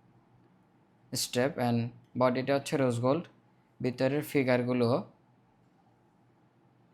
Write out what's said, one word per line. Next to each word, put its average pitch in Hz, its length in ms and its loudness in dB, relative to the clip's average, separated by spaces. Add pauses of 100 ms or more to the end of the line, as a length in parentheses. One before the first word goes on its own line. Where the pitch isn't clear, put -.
(1200)
স্ট্র্যাপ 123 320 -2 (140)
and 117 120 2 (400)
বডিটা 127 380 2
হচ্ছে 139 200 -4
রোজ 127 280 0
গোল্ড। 156 180 0 (580)
ভিতরের 131 500 -2
ফিগারগুলো, 123 560 2 (2000)